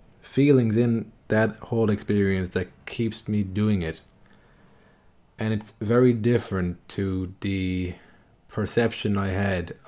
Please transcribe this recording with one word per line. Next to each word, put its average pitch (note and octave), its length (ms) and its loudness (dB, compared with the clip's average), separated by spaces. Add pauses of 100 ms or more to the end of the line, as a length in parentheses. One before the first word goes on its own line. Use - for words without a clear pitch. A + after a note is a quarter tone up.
(200)
feelings C3 560 4
in A#2 340 0 (160)
that A2 300 2
whole A2+ 340 0
experience G2 600 0
that F#2 180 -4 (180)
keeps - 400 -6
me G#2 160 0
doing G2 400 0
it. D#2+ 180 -6 (1400)
And A2 120 0
it's G#2+ 280 -6
very B2 320 4
different G#2+ 800 -2
to F#2+ 500 -4
the F#2 540 -4 (520)
perception G#2+ 720 -2
I G2 120 -2
had F#2 440 -2 (140)